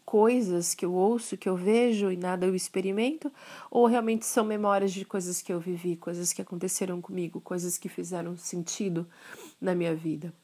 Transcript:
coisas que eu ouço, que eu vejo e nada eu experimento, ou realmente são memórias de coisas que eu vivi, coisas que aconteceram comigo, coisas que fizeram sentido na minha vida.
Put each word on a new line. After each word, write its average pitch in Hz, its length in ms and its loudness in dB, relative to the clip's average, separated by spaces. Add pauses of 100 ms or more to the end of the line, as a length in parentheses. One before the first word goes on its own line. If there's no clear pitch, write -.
coisas 208 720 4
que - 100 -12
eu 175 80 0
ouço, 202 460 2
que - 100 -4
eu 185 80 2
vejo 208 560 4
e 180 60 -2
nada 180 300 0
eu 185 80 2
experimento, 208 760 -2 (380)
ou 240 160 6
realmente 226 400 2
são - 180 2
memórias 202 480 2
de 190 140 -6
coisas 180 380 -4
que 190 100 -4
eu 175 60 -2
vivi, 175 360 -2
coisas 175 380 -4
que - 80 -8
aconteceram 180 580 -4
comigo, 175 400 -6
coisas 180 380 -4
que - 100 -8
fizeram 175 480 -6
sentido 170 720 -4 (540)
na 185 140 0
minha 170 200 0
vida. 160 380 -6 (100)